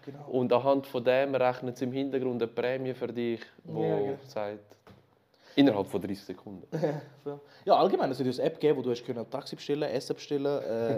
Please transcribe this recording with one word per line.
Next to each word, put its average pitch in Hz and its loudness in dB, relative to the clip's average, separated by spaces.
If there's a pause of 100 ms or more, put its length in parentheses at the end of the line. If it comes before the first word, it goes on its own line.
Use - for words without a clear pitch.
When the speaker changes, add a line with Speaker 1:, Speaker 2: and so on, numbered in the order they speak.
Speaker 1:
genau. 143 -14
Speaker 2:
Und 123 2
anhand 135 4
von 123 -2
dem 131 4
rechnet 127 0
sie 135 -2
im 123 -2
Hintergrund 131 -2
eine 113 -2
Prämie 127 -2
für 123 -6
dich, 117 -2 (220)
wo 110 -4
Speaker 1:
Ja, 104 0
genau. 101 -2 (100)
Speaker 2:
sagt, 104 -10 (800)
innerhalb 110 6
von 98 -2
dreißig 101 -6
Sekunden. - -14
Speaker 1:
<laughs> 160 -4
Ja, 151 -2 (240)
ja. 143 -10 (260)
Ja, 185 6
allgemein, 185 4
es 131 -6
hat 135 0
eine 127 -2
App 160 2
gegeben, 151 4
wo - -6
du 123 0
hast 120 -2
können 117 -6
Taxi - -10
bestellen, 147 -4
Essen 127 -2
bestellen, 143 -2
äh, 113 0